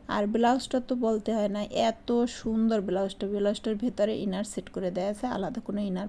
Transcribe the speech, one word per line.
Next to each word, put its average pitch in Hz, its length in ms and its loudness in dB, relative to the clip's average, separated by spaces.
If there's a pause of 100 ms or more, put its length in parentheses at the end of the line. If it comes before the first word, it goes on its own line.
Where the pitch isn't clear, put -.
আর 208 180 2
ব্লাউজটা 240 540 4
তো 254 140 -2
বলতে 226 400 2
হয় 208 140 2
না, 208 160 -2
এত 233 600 2
সুন্দর 220 540 2
ব্লাউজটা। 196 460 -2
ব্লাউজটার 208 480 0
ভেতরে 220 420 0
ইনার 202 280 -2
সেট - 240 -8
করে 185 220 -4
দেয়া 185 200 -2
আছে, 208 160 -4
আলাদা 247 340 -4
কোনো 202 200 -4
ইনার 196 280 -4